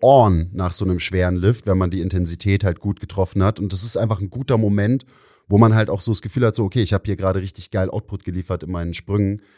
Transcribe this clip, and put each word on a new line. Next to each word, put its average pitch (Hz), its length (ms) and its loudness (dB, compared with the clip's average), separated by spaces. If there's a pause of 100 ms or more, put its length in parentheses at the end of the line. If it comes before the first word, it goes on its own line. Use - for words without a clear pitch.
on 107 520 6
nach 92 180 -2
so - 140 0
einem 90 140 0
schweren 90 360 0
Lift, 98 320 0
wenn 95 100 2
man 92 140 0
die 92 100 -4
Intensität 90 640 -2
halt 90 160 0
gut 101 200 -4
getroffen 95 440 -2
hat. 104 160 0
Und 98 140 -6
das 95 100 -2
ist - 140 0
einfach 107 220 0
ein 95 100 -6
guter 127 280 -2
Moment, 107 480 0 (420)
wo 101 100 4
man 110 180 8
halt 110 140 2
auch 98 120 -4
so 117 100 0
das 104 100 0
Gefühl 120 240 -2
hat, 110 100 2
so, 120 100 0
okay, 117 160 0
ich 101 120 0
hab 98 120 -2
hier 101 100 -2
gerade 95 260 -2
richtig - 300 -12
geil 95 180 -2
Output - 340 -10
geliefert 90 400 -6
in 80 80 -8
meinen 85 220 -6
Sprüngen. 101 480 -2 (160)